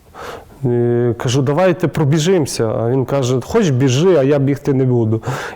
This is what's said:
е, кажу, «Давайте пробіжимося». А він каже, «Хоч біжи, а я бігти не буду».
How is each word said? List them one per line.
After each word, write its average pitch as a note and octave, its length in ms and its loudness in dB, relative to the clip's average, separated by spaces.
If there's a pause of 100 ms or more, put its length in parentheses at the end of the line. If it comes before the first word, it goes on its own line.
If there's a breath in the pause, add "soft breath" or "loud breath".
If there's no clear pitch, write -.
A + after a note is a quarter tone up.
(640 loud breath)
е, A#2+ 540 2
кажу, C3+ 240 0
«Давайте D#3+ 460 0
пробіжимося». D#3 800 0
А A2+ 220 -2
він C3 140 0
каже, C3 400 -2
«Хоч A3 260 0
біжи, C#3 460 2
а C#3 60 4
я C#3+ 160 2
бігти C#3 360 0
не C3 100 2
буду». A2+ 380 0 (340 loud breath)